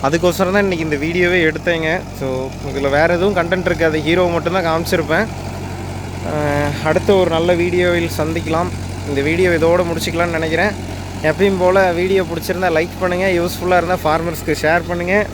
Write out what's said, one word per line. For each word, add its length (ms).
அதுக்கோசரம் 480
தான் 120
இன்றைக்கி 220
இந்த 160
வீடியோவே 340
எடுத்தேங்க. 400
So, 60
இதுல 200
வேற 260
எதுவும் 220
கண்டென்ட் 320
இருக்காது, 260
ஹீரோவை 300
மட்டும்தான் 320
காமிச்சிருப்பேன். 580
அஹ், 420
அடுத்த 200
ஒரு 160
நல்ல 180
வீடியோவில் 540
சந்திக்கலாம். 500
இந்த 200
வீடியோ 300
இதோட 320
முடிச்சுக்கலாம்னு 480
நினைக்கிறேன். 340
எப்பயும் 320
போல 140
வீடியோ 380
பிடிச்சிருந்தா 380
லைக் 220
பண்ணுங்க, 260
யூஸ்ஃபுல்லா 420
இருந்தா 240
ஃபார்மர்ஸ்க்கு 580
ஷேர் 280
பண்ணுங்க. 240